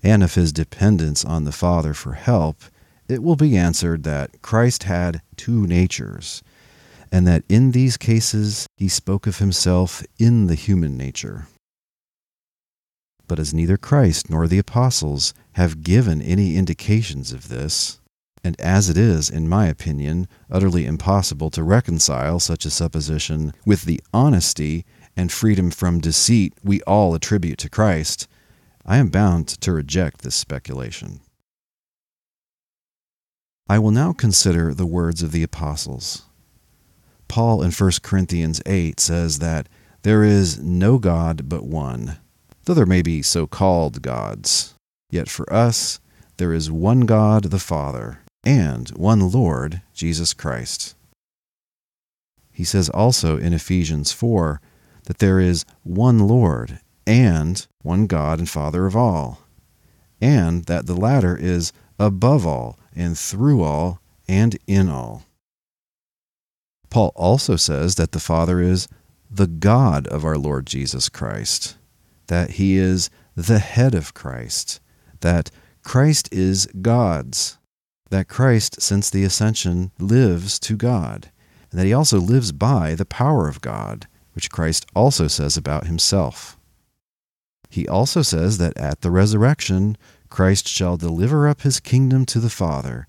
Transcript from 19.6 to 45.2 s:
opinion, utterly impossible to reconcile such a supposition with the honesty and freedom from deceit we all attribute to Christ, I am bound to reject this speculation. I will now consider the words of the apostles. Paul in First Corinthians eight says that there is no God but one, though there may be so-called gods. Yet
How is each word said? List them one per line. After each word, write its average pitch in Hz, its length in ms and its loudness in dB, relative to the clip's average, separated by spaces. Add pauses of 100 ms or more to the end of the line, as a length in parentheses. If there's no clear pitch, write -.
opinion, 78 600 -4 (220)
utterly 90 380 0
impossible 80 640 -2
to 80 120 -4
reconcile 82 760 0
such 82 260 -4
a 76 60 -4
supposition 78 840 -4 (100)
with 104 200 2
the 82 180 -2 (100)
honesty 87 720 2 (320)
and 90 160 -2
freedom 95 380 2
from 87 300 0
deceit 90 540 2 (100)
we 98 180 0
all 98 320 2
attribute 85 460 -2
to - 100 -10
Christ, 90 580 -2 (580)
I 104 120 2
am 123 120 4
bound 90 380 2
to - 240 -4
reject 78 520 -2
this 64 120 -8
speculation. 65 840 -10 (2500)
I 104 100 4
will 107 120 4
now 143 200 2
consider 87 600 2
the 87 140 -2
words 85 340 -2
of 80 100 -4
the 82 120 0
apostles. 73 800 -8 (1080)
Paul 113 340 2
in 87 80 2
First 92 320 0
Corinthians 85 600 0
eight 87 340 -2
says 82 400 -2
that 80 300 -4 (320)
there 107 220 4
is 98 360 4
no 90 380 2
God 82 500 0
but 76 160 -6
one, 67 540 -8 (480)
though 180 80 0
there 143 120 4
may 90 160 4
be 80 200 -2
so-called 82 800 0
gods. 53 720 -6 (360)
Yet 82 200 -6